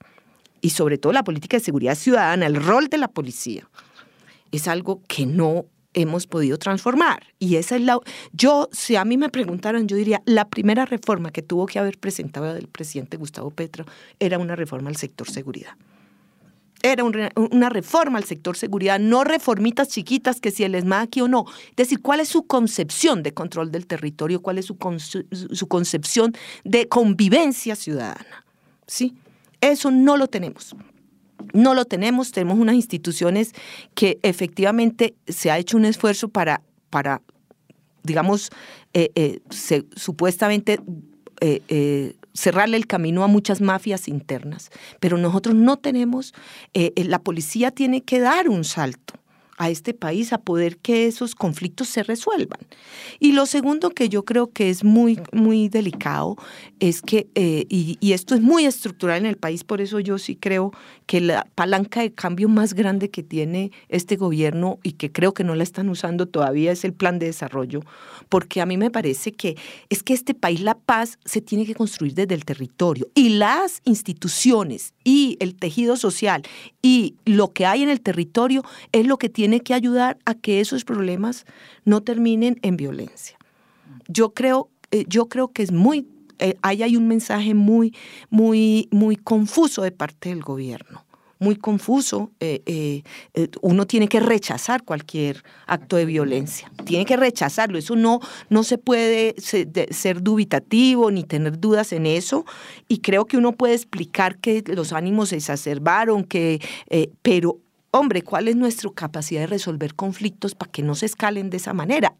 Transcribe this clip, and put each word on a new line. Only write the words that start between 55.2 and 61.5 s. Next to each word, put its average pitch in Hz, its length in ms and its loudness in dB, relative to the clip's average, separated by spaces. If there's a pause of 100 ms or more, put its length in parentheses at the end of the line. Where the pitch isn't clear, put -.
muy 220 360 4
delicado 180 640 -2 (440)
es 170 240 2
que, - 320 0
eh, 165 340 0
y, 170 300 -2
y 202 140 2
esto 180 200 -2
es 233 80 4
muy 302 240 6
estructural 180 540 -2
en 214 80 -2
el 202 100 -4
país, 165 260 -6
por 208 160 -6
eso 202 200 -4
yo 196 180 -4
sí - 180 -8
creo 190 360 -2 (340)
que 175 160 0
la 170 320 0